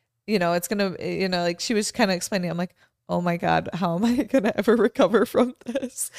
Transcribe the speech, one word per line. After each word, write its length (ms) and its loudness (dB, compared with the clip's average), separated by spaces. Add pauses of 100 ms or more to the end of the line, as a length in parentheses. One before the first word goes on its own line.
(280)
you 100 0
know, 140 2
it's 160 -2
gonna, 320 0
you 280 -2
know," 140 -2
like, 160 -2
she 160 -2
was 160 0
kinda 240 0
explaining. 360 -4
I'm 60 -4
like, 180 -4 (340)
"Oh 120 0
my 160 0
God, 360 0
how 240 -2
am 80 0
I 120 2
<laughs> 180 -2
gonna 220 2
ever 200 4
recover 500 4
from 280 0 (100)
this?" 540 -6